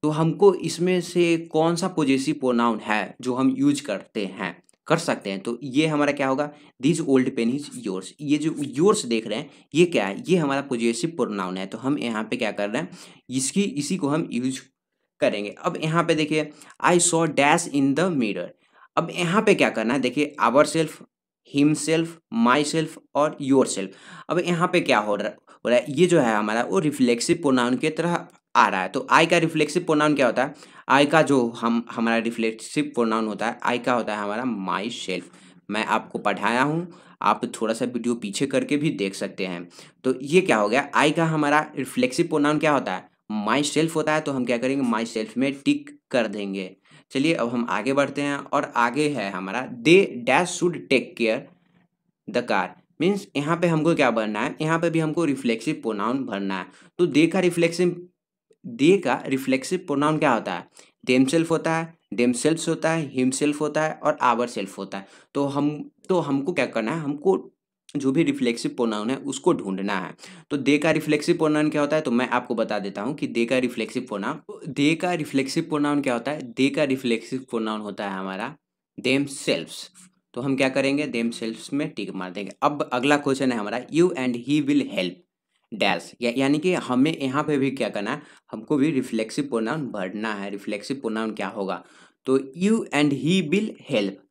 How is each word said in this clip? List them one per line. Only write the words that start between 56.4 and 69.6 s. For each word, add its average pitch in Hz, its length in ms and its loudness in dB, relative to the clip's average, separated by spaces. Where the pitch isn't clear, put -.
है। 90 80 -8
तो 175 80 4
they 151 260 4
का 190 80 2
रिफ्लेक्सिव, 170 540 2
they 135 400 4
का 127 220 0
रिफ्लेक्सिव 135 520 0
प्रोनाउन 151 400 0
क्या 143 140 4
होता 101 200 0
है, 87 160 -8
themself 135 400 4
होता 160 260 0
है, 165 160 -4
themselves 123 540 2
होता 160 220 0
है, 160 240 -2
himself 131 460 0
होता 151 220 0
है 156 120 -2
और 151 300 -2
ourself 117 540 0
होता 98 200 -10
है। 98 80 -14
तो 143 120 0
हम, 147 260 0
तो 185 120 2
हमको 139 320 -2
क्या 127 140 2
करना 113 280 -2
है, 165 60 -4
हमको 151 360 0
जो 135 180 0
भी 160 100 2
रिफ्लेक्सिव 135 500 0
प्रोनाउन 110 380 -2
है 135 60 0
उसको 139 360 0
ढूंढना 98 420 -2